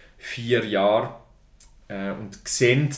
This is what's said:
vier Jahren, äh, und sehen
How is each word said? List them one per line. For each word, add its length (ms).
vier 480
Jahren, 480
äh, 240
und 340
sehen 500